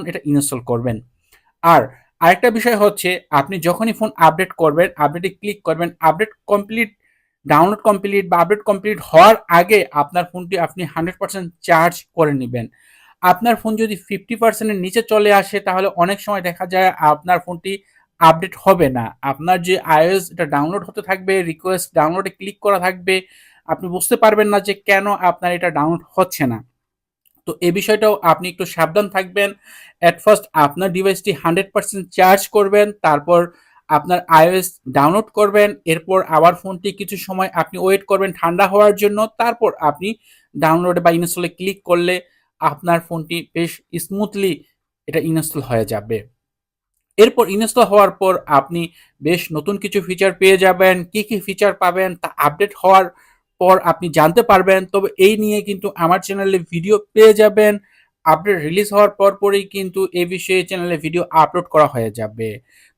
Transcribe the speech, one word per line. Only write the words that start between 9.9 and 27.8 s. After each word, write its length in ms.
আপনার 300
ফোনটি 240
আপনি 160
হান্ড্রেড 280
পার্সেন্ট 260
চার্জ 260
করে 240
নেবেন। 240
আপনার 300
ফোন 100
যদি 140
ফিফটি 340
পার্সেন্টের 440
নিচে 160
চলে 200
আসে, 160
তাহলে 200
অনেক 220
সময় 220
দেখা 260
যায় 160
আপনার 340
ফোনটি 280
আপডেট 320
হবে 240
না। 80
আপনার 260
যে 80
আইওএস 280
এটা 200
ডাউনলোড 340
হতে 220
থাকবে, 240
রিকোয়েস্ট 360
ডাউনলোডে 420
ক্লিক 260
করা 200
থাকবে, 300
আপনি 140
বুঝতে 280
পারবেন 300
না 140
যে 60
কেন 160
আপনার 280
এটা 200
ডাউনলোড 260
হচ্ছে 360
না। 60
তো 60
এ 100
বিষয়টাও 360